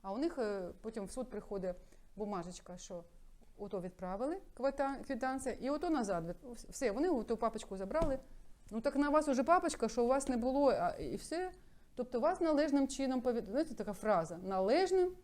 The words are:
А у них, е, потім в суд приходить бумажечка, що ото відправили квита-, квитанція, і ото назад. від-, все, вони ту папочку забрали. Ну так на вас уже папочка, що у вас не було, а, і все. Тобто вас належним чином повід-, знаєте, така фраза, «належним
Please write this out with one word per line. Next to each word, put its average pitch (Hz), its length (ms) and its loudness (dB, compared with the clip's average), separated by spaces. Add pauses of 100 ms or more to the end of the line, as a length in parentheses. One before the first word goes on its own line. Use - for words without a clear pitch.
А 196 100 -6
у 208 60 -4
них, 320 200 -2
е, 202 320 -2 (120)
потім 220 240 -8
в - 60 -10
суд 254 180 -8
приходить 190 460 -6 (400)
бумажечка, 180 640 -8
що 175 260 -12 (540)
ото 196 240 -6
відправили 196 560 -4 (160)
квита-, 269 420 -2 (120)
квитанція, 262 480 -2
і 247 140 -4
ото 302 200 0
назад. 196 380 0
від-, - 420 -12
все, 233 220 -2
вони 269 320 2
ту 226 140 -2
папочку - 400 -2
забрали. 269 420 0 (500)
Ну 220 120 -6
так 277 140 0
на 285 140 4
вас 302 180 6
уже 262 160 4
папочка, 233 460 4
що 240 140 2
у 233 40 4
вас 269 200 2
не 254 100 0
було, 262 320 4
а, 175 200 2
і - 260 -6
все. 359 360 -4 (440)
Тобто 240 240 -2
вас 294 220 2
належним 285 460 4
чином 262 340 0
повід-, 233 280 0
знаєте, 294 260 -2
така 208 180 -4
фраза, 170 440 2
«належним 294 760 2 (120)